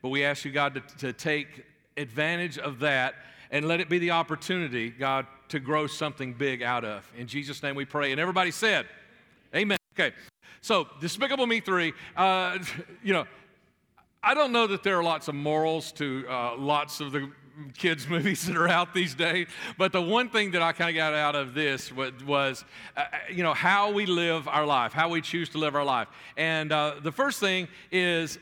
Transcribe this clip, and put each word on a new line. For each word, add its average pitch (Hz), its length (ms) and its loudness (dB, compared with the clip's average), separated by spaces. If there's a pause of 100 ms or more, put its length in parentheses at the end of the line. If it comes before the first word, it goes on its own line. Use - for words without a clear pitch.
But 131 60 -4
we 139 140 2
ask 143 220 0
you, 139 60 -6
God, 143 240 2
to, 127 60 -6 (180)
to 127 140 -4
take 147 520 -4 (320)
advantage 151 640 -2
of 135 220 -6
that 135 340 2 (340)
and 147 180 0
let 170 120 2
it 165 100 -4
be 180 80 2
the 170 140 2
opportunity, 156 800 -2
God, 135 340 -2 (240)
to 151 100 -4
grow 151 280 0
something 139 440 -6
big 127 300 -2
out 120 240 0
of. 104 320 -10
In 120 80 -10
Jesus' 139 380 -8
name 139 100 -4
we 139 120 -4
pray. 143 260 0
And 143 100 0
everybody 180 300 2
said, 196 340 2 (680)
"Amen." 202 240 2 (200)
Okay, 151 140 2 (480)
so 185 260 2 (140)
Despicable 247 460 0
Me 226 120 2
three, 175 320 0 (240)
uh, 185 440 2 (220)
<laughs> - 220 -18
you 196 100 2
know, 156 120 2 (960)
I 254 140 4
don't 285 160 4
know 233 160 4
that 196 160 -2
there 190 160 4
are 170 40 2
lots 160 240 0
of 151 60 -4
morals 156 600 0
to, 135 360 -4
uh, 120 260 -2
lots 143 440 0
of 143 120 -6
the 139 200 -4 (440)
kids' 160 320 0
<laughs> - 20 -8
movies 165 360 0
that 185 100 -2
are 170 120 4
out 175 260 4
these 175 220 0
days, 165 320 0 (320)
but 185 120 4
the 185 100 2
one 220 280 2
thing 208 220 0
that 175 100 2
I 165 120 4
kinda 170 200 0
got 156 220 0
out 147 200 2
of 135 200 -4
this 139 360 -2
wa-, 131 200 -4 (120)
was, 139 400 0 (320)
uh, 147 100 0 (260)
you 180 100 -4
know, 156 140 2
how 196 340 4
we 208 160 0
live 170 420 0
our 147 180 2
life, 127 280 2
how 160 160 2
we 165 120 0
choose 175 280 -4
to - 80 -8
live 151 160 0
our 143 100 2
life. 127 240 0 (300)
And, 156 340 0
uh, 151 300 0
the 151 100 -4
first 269 280 0
thing 185 280 0 (240)
is 170 500 0